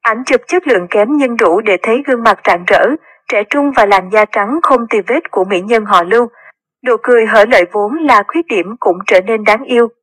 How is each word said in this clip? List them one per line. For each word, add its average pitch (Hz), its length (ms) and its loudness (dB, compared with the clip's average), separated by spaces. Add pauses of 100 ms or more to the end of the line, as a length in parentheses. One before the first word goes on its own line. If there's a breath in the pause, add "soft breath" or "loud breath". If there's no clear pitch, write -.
Ảnh 226 240 -4
chụp 254 220 0
chất 349 200 -2
lượng 185 200 0
kém 214 240 0
nhưng 262 260 -2
đủ 196 240 2
để 208 220 0
thấy 240 240 -2
gương 240 160 -2
mặt 220 240 0
rạng 175 200 0
rỡ, 190 180 2 (420 soft breath)
trẻ 208 220 -2
trung 285 220 -2
và 240 140 2
làn 190 240 0
da 214 160 2
trắng 226 380 -4
không 233 260 0
tì 214 180 0
vết 285 240 -4
của 190 140 0
mỹ 190 160 -4
nhân 220 240 0
họ 185 180 2
Lưu. 226 240 0 (580 soft breath)
Nụ 254 180 2
cười 233 220 2
hở 220 260 4
lợi 262 200 4
vốn 214 260 -2
là 247 300 2
khuyết 330 200 -4
điểm 202 320 -4
cũng 180 180 0 (100)
trở 185 140 4
nên 214 220 -4
đáng 220 200 0
yêu. 233 240 2 (160)